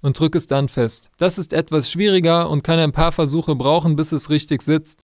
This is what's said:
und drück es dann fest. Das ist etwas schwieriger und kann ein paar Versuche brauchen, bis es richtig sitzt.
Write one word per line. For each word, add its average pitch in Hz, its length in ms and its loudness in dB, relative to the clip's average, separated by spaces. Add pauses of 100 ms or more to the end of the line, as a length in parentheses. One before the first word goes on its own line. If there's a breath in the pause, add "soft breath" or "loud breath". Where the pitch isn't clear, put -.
und 139 180 -2
drück 160 160 0
es 165 100 0
dann 139 240 -2
fest. - 480 -4
Das 175 220 0
ist 175 120 -6
etwas 156 400 -2
schwieriger 170 580 2
und 147 140 0
kann 165 140 2
ein 156 140 2
paar 165 200 2
Versuche 156 440 0
brauchen, 151 400 2
bis 156 160 -2
es 147 180 -4
richtig 151 320 0
sitzt. 156 460 -2